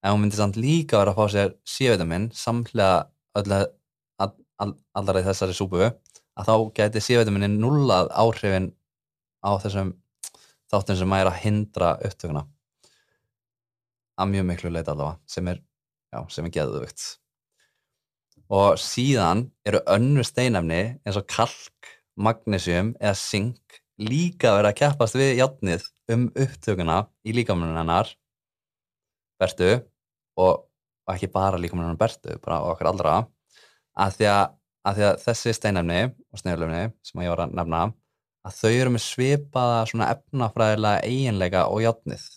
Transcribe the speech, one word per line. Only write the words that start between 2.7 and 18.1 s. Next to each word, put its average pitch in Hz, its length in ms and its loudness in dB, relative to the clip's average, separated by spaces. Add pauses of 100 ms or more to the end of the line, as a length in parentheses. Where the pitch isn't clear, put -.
öllu, 98 200 0 (640)
all, 101 100 -2 (300)
all, 101 100 -4 (280)
allri 92 260 0
þessari 95 300 -2
súpu, 92 280 0
að - 640 -6
þá 110 60 6 (240)
gæti 107 260 2
C-vítamínin 104 560 2
núllað 117 520 2
áhrifin 101 580 0 (760)
á 101 60 0 (100)
þessum 98 320 -4 (800)
þáttum 98 280 0
sem 95 180 0
er 95 100 4
að 87 140 -4
hindra 104 500 0 (120)
upptökuna. 76 420 -8 (1700)
Að 98 160 -2
mjög 95 180 0
miklu 87 240 -6
leyti 80 220 -4
allavega, 73 340 -6
sem 90 240 -6
er, - 80 -8 (540)
já, - 160 -10
sem 82 180 -8
er - 60 -12
geðveikt. 71 500 -6 (1500)